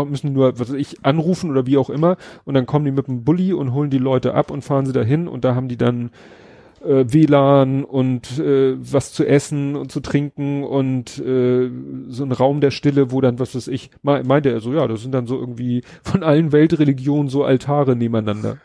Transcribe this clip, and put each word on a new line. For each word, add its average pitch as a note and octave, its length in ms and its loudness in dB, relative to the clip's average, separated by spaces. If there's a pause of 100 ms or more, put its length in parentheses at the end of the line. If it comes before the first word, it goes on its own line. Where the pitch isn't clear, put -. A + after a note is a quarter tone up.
müssen C#3+ 260 -6
nur, C3 260 2
was A#2+ 120 -4
weiß C#3 80 -6
ich, - 260 -8
anrufen D#3+ 460 0
oder C3 160 0
wie C3+ 100 4
auch C3 140 2
immer. E3 260 2 (300)
Und C#3 80 -6
dann C3 100 2
kommen D3 220 0
die C3+ 60 0
mit C3+ 160 -2
dem B2 160 -6
Bulli F3+ 280 2
und C#3 220 -2
holen D3 160 -2
die C3+ 80 0
Leute B2+ 340 0
ab - 180 -2
und C#3+ 120 -8
fahren C#3 240 0
sie C3 80 -4
dahin. C3+ 340 0
Und B2 160 -10
da B2+ 100 2
haben B2+ 140 -2
die A#2+ 80 -6
dann A#2+ 360 -2 (720)
äh, C3+ 280 4
W D#3 140 6
lan C#3 580 4
und, B2+ 540 -2
äh, C3+ 420 2
was C3 320 -2
zu - 140 0
essen C#3+ 500 0
und C#3 160 -10
zu D3+ 80 -6
trinken C#3+ 640 -4
und, C3 540 -2
äh, B2+ 520 0 (380)
so C3 160 -8
ein C3 80 -4
Raum C#3 280 2
der C#3 100 2
Stille, C#3 420 0
wo C3 80 0
dann, B2 180 2
was B2+ 160 -6
weiß B2 140 -8
ich, C3 220 -8 (120)
mei-, C#3+ 200 0
meinte C3+ 280 2
er A#2 100 -2
so, A#2 120 -6
ja, D3 160 0
das A2 140 -6
sind C3 100 -8
dann B2+ 140 -2
so B2+ 120 -4
irgendwie B2 440 -4 (200)
von F#3+ 200 -4
allen D#3+ 300 4
Weltreligionen D3 760 2
so C#3 160 0
Altare C3 520 2
nebeneinander. A2 680 -2